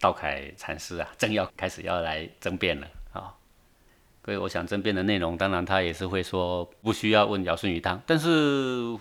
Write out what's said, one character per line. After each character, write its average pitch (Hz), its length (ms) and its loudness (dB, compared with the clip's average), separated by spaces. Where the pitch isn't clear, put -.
道 95 120 4
凯 71 440 -6
禅 78 220 -10
师 - 200 -10
啊， 80 180 -6
正 107 160 0
要 98 240 0
开 92 120 -4
始 90 140 -10
要 90 180 -2
来 80 280 -4
争 90 180 -4
辩 82 220 0
了 - 60 -12
啊。 95 220 -12
各 107 120 -6
位， 98 60 -2
我 95 100 -2
想 87 180 -4
争 101 140 -2
辩 101 140 2
的 92 80 2
内 101 160 2
容， 85 180 0
当 95 140 2
然 90 140 0
他 95 180 2
也 85 100 0
是 92 140 -4
会 92 160 0
说 90 420 -2
不 110 100 2
需 107 180 2
要 104 160 8
问 101 180 0
尧 87 120 2
舜 101 140 -2
禹 85 100 0
汤， 92 260 -2
但 160 120 4
是 139 840 2